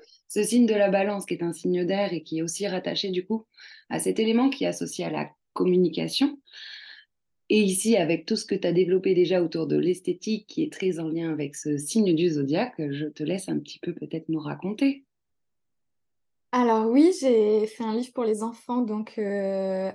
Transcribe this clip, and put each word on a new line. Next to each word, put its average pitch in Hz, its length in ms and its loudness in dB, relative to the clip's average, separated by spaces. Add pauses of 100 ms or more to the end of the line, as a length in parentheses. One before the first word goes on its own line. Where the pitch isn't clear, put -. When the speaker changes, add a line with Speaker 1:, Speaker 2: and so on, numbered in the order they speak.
(300)
Speaker 1:
ce 214 140 0
signe 240 240 4
de 214 80 2
la 202 140 4
Balance, 196 360 0
qui - 80 -6
est 165 100 -6
un 170 80 -2
signe 180 340 -2
d'air 190 280 -2
et 156 100 -6
qui 160 140 -6
est 160 40 -2
aussi 170 260 -4
rattaché, 185 420 -4
du 180 160 -2
coup, 220 200 -4 (440)
à 156 100 -4
cet 185 200 -2
élément 226 300 4
qui 269 140 -4
est 180 40 0
associé 170 360 -6
à 170 60 -6
la 147 200 -6 (240)
communication. 180 840 2 (1120)
Et 214 100 6
ici, 202 360 2
avec 165 300 0
tout 220 100 0
ce - 80 -10
que - 100 -4
t'as 180 160 -2
développé 185 440 2
déjà 180 260 4
autour 160 240 -2
de 147 100 0
l'esthétique, 180 720 -2
qui - 160 -4
est 151 80 -4
très 180 280 -2
en 160 100 -6
lien 165 220 -4
avec 147 260 -6
ce 147 200 -2
signe 180 380 2
du 170 140 4
zodiaque, 156 480 0
je 147 300 -4
te 151 160 -10
laisse 180 260 -4
un 160 100 -2
petit - 200 -12
peu 170 140 -6
peut-être 160 360 -10
nous 160 100 -2
raconter. 185 640 -4 (1500)
Speaker 2:
Alors 226 360 4
oui, 285 320 8
j'ai 220 480 4
fait - 160 -10
un 220 120 -2
livre 247 180 -4
pour 254 100 -4
les 214 180 0
enfants, 240 400 -4
donc, 214 380 -4
euh, 190 760 -4